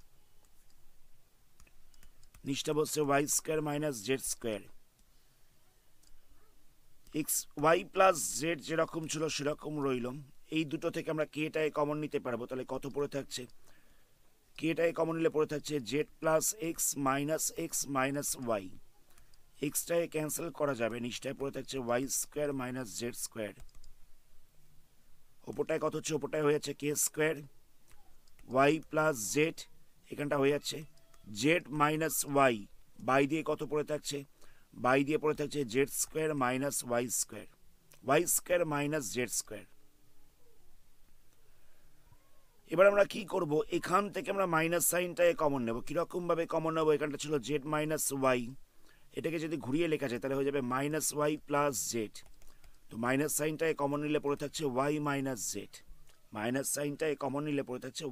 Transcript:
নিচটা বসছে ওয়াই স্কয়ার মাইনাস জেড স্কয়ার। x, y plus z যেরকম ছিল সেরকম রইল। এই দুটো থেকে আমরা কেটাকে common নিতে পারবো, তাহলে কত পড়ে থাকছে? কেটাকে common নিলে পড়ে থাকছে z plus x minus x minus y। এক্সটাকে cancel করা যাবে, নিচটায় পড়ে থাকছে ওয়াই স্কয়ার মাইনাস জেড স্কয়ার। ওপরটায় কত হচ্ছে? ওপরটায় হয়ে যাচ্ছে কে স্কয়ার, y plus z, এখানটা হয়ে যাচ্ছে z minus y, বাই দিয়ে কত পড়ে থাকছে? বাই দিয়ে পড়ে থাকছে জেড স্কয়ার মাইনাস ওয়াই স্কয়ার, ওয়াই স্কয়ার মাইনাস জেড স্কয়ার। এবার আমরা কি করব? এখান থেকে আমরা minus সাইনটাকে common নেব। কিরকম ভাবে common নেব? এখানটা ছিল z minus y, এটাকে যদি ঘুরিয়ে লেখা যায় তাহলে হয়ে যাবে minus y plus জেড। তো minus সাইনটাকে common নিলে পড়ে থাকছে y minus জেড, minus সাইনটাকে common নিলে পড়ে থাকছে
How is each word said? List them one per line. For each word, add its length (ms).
নিচটা 320
বসছে 300
ওয়াই 140
স্কয়ার 320
মাইনাস 280
জেড 160
স্কয়ার। 300
x, 20
y 20
plus 220
z 20
যেরকম 340
ছিল 100
সেরকম 380
রইল। 200
এই 160
দুটো 220
থেকে 200
আমরা 200
কেটাকে 440
common 260
নিতে 220
পারবো, 220
তাহলে 240
কত 120
পড়ে 220
থাকছে? 260
কেটাকে 400
common 200
নিলে 180
পড়ে 160
থাকছে 220
z 20
plus 240
x 40
minus 360
x 20
minus 340
y। 20
এক্সটাকে 460
cancel 340
করা 220
যাবে, 160
নিচটায় 340
পড়ে 160
থাকছে 200
ওয়াই 160
স্কয়ার 300
মাইনাস 280
জেড 140
স্কয়ার। 300
ওপরটায় 340
কত 140
হচ্ছে? 200
ওপরটায় 280
হয়ে 100
যাচ্ছে 240
কে 100
স্কয়ার, 300
y 20
plus 260
z, 40
এখানটা 280
হয়ে 160
যাচ্ছে 220
z 20
minus 360
y, 40
বাই 220
দিয়ে 200
কত 100
পড়ে 200
থাকছে? 260
বাই 220
দিয়ে 160
পড়ে 180
থাকছে 200
জেড 160
স্কয়ার 280
মাইনাস 320
ওয়াই 160
স্কয়ার, 280
ওয়াই 140
স্কয়ার 240
মাইনাস 300
জেড 160
স্কয়ার। 240
এবার 180
আমরা 220
কি 100
করব? 180
এখান 260
থেকে 200
আমরা 120
minus 360
সাইনটাকে 500
common 240
নেব। 100
কিরকম 420
ভাবে 140
common 240
নেব? 180
এখানটা 280
ছিল 80
z 40
minus 320
y, 40
এটাকে 260
যদি 120
ঘুরিয়ে 260
লেখা 180
যায় 120
তাহলে 160
হয়ে 100
যাবে 120
minus 320
y 20
plus 260
জেড। 220
তো 60
minus 340
সাইনটাকে 440
common 220
নিলে 200
পড়ে 180
থাকছে 200
y 40
minus 320
জেড, 200
minus 300
সাইনটাকে 480
common 240
নিলে 200
পড়ে 160
থাকছে 280